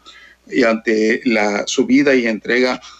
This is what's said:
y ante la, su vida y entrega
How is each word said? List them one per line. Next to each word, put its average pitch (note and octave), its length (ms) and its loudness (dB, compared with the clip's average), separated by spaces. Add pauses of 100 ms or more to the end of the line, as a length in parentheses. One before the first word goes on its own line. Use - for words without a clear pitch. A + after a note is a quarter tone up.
(460)
y C#3 160 -2
ante A2 600 0
la, G#2 420 0
su - 180 -2
vida C3+ 300 4
y A#2+ 120 0
entrega A#2+ 540 -2 (200)